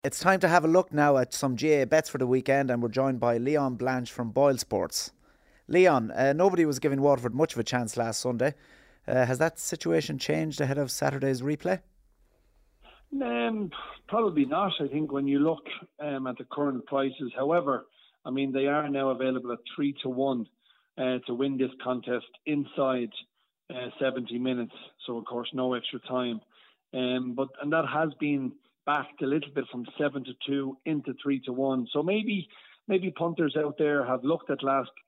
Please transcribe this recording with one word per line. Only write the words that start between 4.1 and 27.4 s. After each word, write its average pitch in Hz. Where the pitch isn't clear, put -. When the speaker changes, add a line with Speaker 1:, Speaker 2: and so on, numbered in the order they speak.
Speaker 1:
from 117
Boyle 135
Sports. -
Leon, 147
uh, 135
nobody 175
was 139
giving 139
Waterford 123
much 156
of -
a -
chance 120
last 113
Sunday. 127
Uh, 127
has 127
that 160
situation 160
changed 156
ahead 135
of 139
Saturday's 135
replay? 151
Speaker 2:
Um, 233
probably 185
not. 170
I 143
think 147
when 139
you 139
look, 156
um, 135
at 123
the 127
current 139
prices, 135
however, 143
I 131
mean, 139
they 135
are 147
now 135
available 127
at 113
three 143
to 135
one, 127
uh, 127
to 123
win 135
this 131
contest 123
inside, 131
uh, 123
seventy 123
minutes. 127
So, 120
of 156
course, 120
no 127
extra 120
time. 123
Um, 127
but, 135